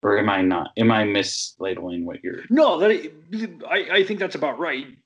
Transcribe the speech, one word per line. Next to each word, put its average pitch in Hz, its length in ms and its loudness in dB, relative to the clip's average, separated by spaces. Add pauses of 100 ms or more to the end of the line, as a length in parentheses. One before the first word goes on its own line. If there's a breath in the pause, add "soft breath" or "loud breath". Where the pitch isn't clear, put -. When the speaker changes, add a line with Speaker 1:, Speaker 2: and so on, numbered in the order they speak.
Speaker 1:
Or 104 140 4
am 107 100 2
I 95 140 2
not? 90 340 0
Am 113 140 4
I 110 140 4
mislabeling 92 960 -4
what 87 220 -10
you're - 160 -8 (100)
Speaker 2:
No, 254 280 6
that, 180 340 2 (580)
I, 180 280 0
I 196 60 4
think 202 140 -4
that's 185 160 -4
about 139 240 -4
right. 139 280 -4 (200)